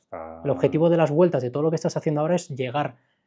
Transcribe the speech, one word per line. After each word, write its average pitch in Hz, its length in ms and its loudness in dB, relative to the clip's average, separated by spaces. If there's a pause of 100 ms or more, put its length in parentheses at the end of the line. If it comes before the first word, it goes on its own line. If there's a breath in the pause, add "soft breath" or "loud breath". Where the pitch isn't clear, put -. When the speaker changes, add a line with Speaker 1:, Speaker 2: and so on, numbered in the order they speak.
Speaker 1:
está 82 400 -14
Speaker 2:
El - 60 -2
objetivo 151 400 2
de 170 80 4
las 156 120 4
vueltas, 151 320 4
de 123 80 -4
todo 143 120 -4
lo 160 80 2
que 160 60 -2
estás 160 200 -4
haciendo 151 240 -2
ahora, 160 140 0
es 175 160 -4
llegar 131 460 -4 (300)